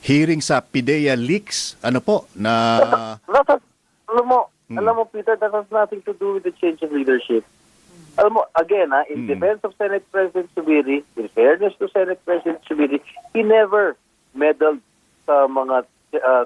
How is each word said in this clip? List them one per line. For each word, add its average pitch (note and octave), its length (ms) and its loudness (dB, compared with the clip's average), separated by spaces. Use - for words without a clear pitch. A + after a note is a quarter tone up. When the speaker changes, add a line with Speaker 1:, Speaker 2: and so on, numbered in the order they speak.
Speaker 1:
hearing D#3 360 2
sa C3 200 0
pidea C#3 560 0
leaks, D#3+ 680 -4
ano B2 160 0
po, G#3 320 0
na A2+ 480 2
Speaker 2:
That, A#2 120 2
that C4+ 180 2
has, A#3+ 60 -12
alam A#3+ 160 0
mo, B3 160 2
Speaker 1:
Mm. A3+ 80 -6
Speaker 2:
alam A3+ 160 0
mo, A3+ 80 -2
Peter, A3 320 -2
that G#3 160 -2
has G#3 160 -4
nothing G#3 400 -2
to F#3+ 80 -8
do G3 240 -4
with F3+ 80 -6
the E3+ 80 -4
change E3 240 -2
of D#3+ 80 -6
leadership. C3 560 -2
Alam G#3+ 240 2
mo, - 20 -2
again, E3+ 320 0
ha, C#3 240 0
in B2 160 -8
Speaker 1:
Mm. C#3+ 80 -2
Speaker 2:
defense G#3 280 -2
of F#3+ 120 -8
Senate G3 320 -4
President F#3 480 -2
Subiri, C#3+ 480 0
in G#2 160 -8
fairness F3 400 2
to G3 160 -6
Senate F#3 320 -2
President E3+ 400 -6
Subiri, D3+ 400 -2
he A3+ 80 0
never G#3 520 2
meddled D3+ 480 0
sa C#3+ 220 4
mga, C3 400 -2
uh, B2+ 240 2